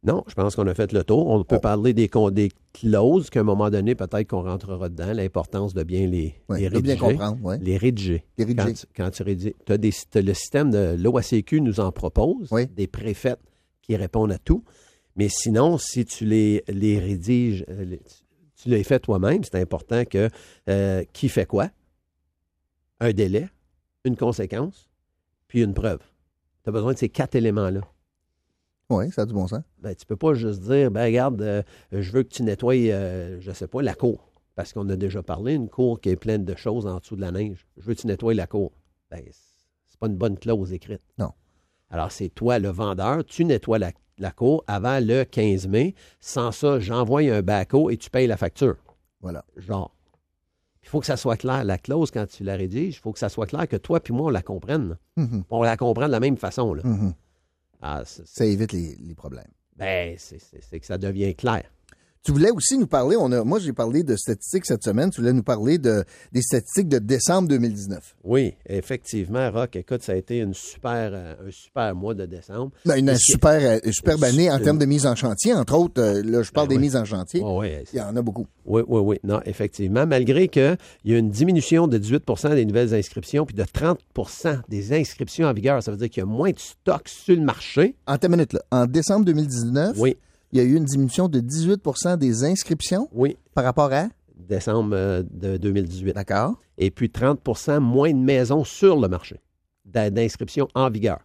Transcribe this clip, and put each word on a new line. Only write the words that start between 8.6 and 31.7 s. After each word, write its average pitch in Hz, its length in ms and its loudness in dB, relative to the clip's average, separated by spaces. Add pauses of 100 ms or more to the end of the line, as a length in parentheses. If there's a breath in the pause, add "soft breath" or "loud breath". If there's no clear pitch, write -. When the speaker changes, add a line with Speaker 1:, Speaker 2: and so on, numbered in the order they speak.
Speaker 1:
Quand 113 60 -4
tu, - 200 -16
quand 92 160 -4
tu - 120 -10
rédiges, 95 320 -4 (100)
t'as 104 140 0
des, 104 160 2 (160)
t'as 110 100 2
le 98 140 2
système 143 360 0
de 98 300 2
l'O 120 160 2
A 120 60 2
C 110 200 0
Q 156 200 0
nous 110 180 0
en 92 100 2
propose, 165 600 0
Speaker 2:
Oui. 120 140 0
Speaker 1:
des 95 200 -6
préfets 110 500 -4 (440)
qui 107 160 -2
répondent 101 360 0
à 87 40 -2
tout. - 260 0 (540 soft breath)
Mais 101 140 2
sinon, 131 480 2
si - 260 -4
tu - 220 -6
les, 107 420 4
les 104 300 0
rédiges, 101 720 -2
euh, 95 160 -10
les, 90 140 -10
tu, - 140 -20 (420)
tu - 120 -10
les 110 160 4
fais 131 160 2
toi-même, 110 420 0
c'est - 160 -4
important 101 460 -2
que, 110 240 0 (400 loud breath)
euh, 98 340 0 (120)
qui 135 160 -2
fait 98 160 0
quoi, 139 240 -2 (1300)
un 117 140 2
délai, 104 340 0 (560)
une 127 120 0
conséquence, 117 720 -4 (580)
puis 120 140 2
une 104 100 0
preuve. 95 280 -2 (640)
T'as 107 100 -6
besoin 110 200 0
de 131 60 -4
ces 117 100 0
quatre - 280 -4
éléments-là. 101 440 0 (1080)
Speaker 2:
Oui, 117 200 0
ça - 120 -4
a 107 40 0
du 117 60 -8
bon 95 160 -2
sens. 110 140 -6 (180)
Speaker 1:
Ben, 101 140 -10
tu - 100 -20
peux 110 100 -8
pas 156 200 2
juste 110 260 -4
dire, « 127 300 2
Ben, 113 160 0
regarde, 120 340 0
euh, 104 220 -2 (280 soft breath)